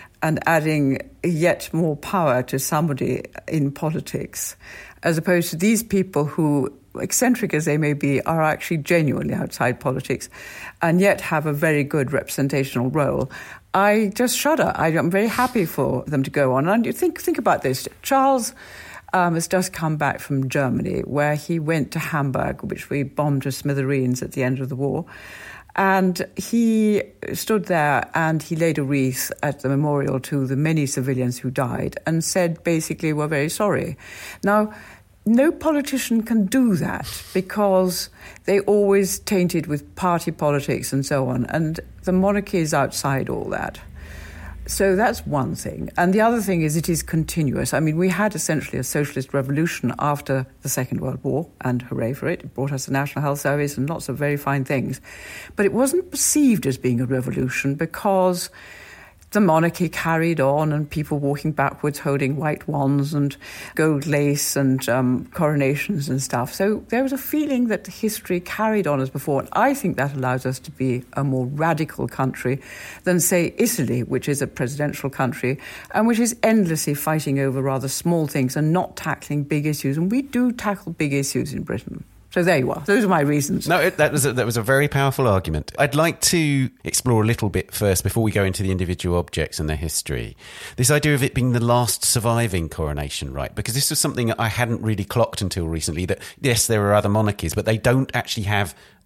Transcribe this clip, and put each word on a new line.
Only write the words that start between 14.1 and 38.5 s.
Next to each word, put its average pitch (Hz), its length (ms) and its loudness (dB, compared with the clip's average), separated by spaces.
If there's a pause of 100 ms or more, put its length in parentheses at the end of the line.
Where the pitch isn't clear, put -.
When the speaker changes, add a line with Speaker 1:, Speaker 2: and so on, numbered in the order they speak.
Speaker 1:
just 247 240 0
shudder. 294 380 2
I, 160 140 2
I'm 160 200 2
very 196 180 2
happy 240 380 0
for 135 380 -2
them 139 200 0
to 135 60 -6
go 131 240 2
on. 139 140 2
And 220 180 4
you 233 80 -2
think, 339 260 -2
think - 180 -2
about 208 240 2
this. 131 260 -2 (140)
Charles, 269 520 2 (600)
um, 175 220 4
has 165 120 -2
just 190 240 0
come 156 240 -2
back 147 240 0
from 135 300 -2
Germany, - 520 0
where 147 340 0
he 165 220 -4
went 156 340 -2
to 160 80 -4
Hamburg, 143 640 -2
which - 260 -8
we 143 140 -2
bombed 143 400 -2
to 139 80 -4
smithereens 135 720 0
at - 120 -10
the 135 100 -2
end 127 160 0
of 131 80 -6
the 135 80 -6
war. 139 300 -4 (720)
And 190 480 2 (100)
he 220 640 2 (320)
stood - 320 0
there 147 480 2
and 160 300 0
he 170 140 -4
laid 160 200 2
a 147 60 0
wreath 131 480 0 (100)
at 143 200 -2
the 131 80 0
memorial 139 520 0
to 139 240 -2
the 131 120 -2
many 156 280 2
civilians 127 520 0
who 127 120 -4
died 123 560 -2
and 160 200 0
said, 170 400 0
basically, 160 480 0
"We're 151 140 -2
very 151 220 0
sorry." 175 480 -2 (460)
Now, 214 300 4 (520)
no 247 240 6
politician 269 720 0
can 226 220 2
do 233 300 4
that - 480 -4 (100)
because 190 760 2 (340)
they're 196 180 2